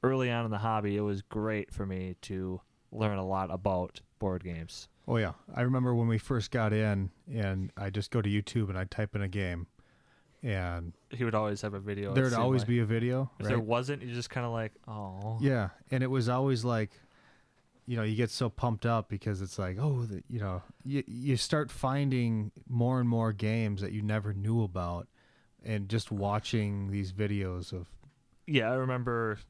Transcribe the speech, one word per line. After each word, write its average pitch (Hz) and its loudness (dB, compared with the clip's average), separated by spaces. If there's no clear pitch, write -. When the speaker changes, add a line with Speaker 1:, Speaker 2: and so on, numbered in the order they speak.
Speaker 1:
early 131 4
on 117 0
in 110 -2
the 101 0
hobby, 107 0
it 104 2
was 101 0
great 107 -2
for 101 -4
me 92 -4
to 92 -4
learn 107 0
a 95 -2
lot 95 0
about 92 -2
board 92 -2
games. 82 -10
Speaker 2:
Oh, 120 2
yeah. 104 0
I - 0
remember 127 4
when 117 4
we 113 4
first 117 -2
got 110 4
in, 104 2
and 98 0
I 101 -4
just 101 -2
go 120 2
to 101 2
YouTube 104 0
and 95 -2
I 92 -2
type - -4
in 104 0
a 98 -2
game, 87 -2
and 87 -2
Speaker 1:
He 120 -2
would 113 2
always 107 0
have 104 -4
a 101 -6
video, 101 -4
it 98 2
Speaker 2:
there'd 131 4
Speaker 1:
seemed 113 2
Speaker 2:
always 127 4
Speaker 1:
like. 107 -2
Speaker 2:
be 120 4
a 117 2
video, 120 0
Speaker 1:
If 101 -2
there 104 4
Speaker 2:
right? 113 0
Speaker 1:
wasn't, 123 0
you're 120 -8
just 120 -4
kinda 120 -4
like, 113 -4
"Oh." 104 -6
Speaker 2:
Yeah, 123 2
and 131 2
it 131 0
was 127 2
always 127 2
like, 113 0
you 123 -2
know, 113 0
you 107 2
get 117 2
so 120 0
pumped 113 -2
up 117 2
because 101 -2
it's 95 -8
like, 92 -2
oh, 135 2
the, 101 -6
you 120 -4
know, 95 -2
you, 135 -2
you 127 0
start 151 0
finding 127 2
more 123 4
and 120 4
more 113 2
games 107 0
that 92 -4
you 104 -2
never 107 0
knew 110 2
about 87 -2
and 104 -2
just 110 -2
watching 101 0
these 98 -2
videos 95 -2
of 87 -8
Speaker 1:
Yeah, 120 4
I 127 2
remember 120 0